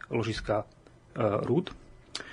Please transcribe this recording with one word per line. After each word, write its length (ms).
ložiska, 560
e, 0
rúd. 240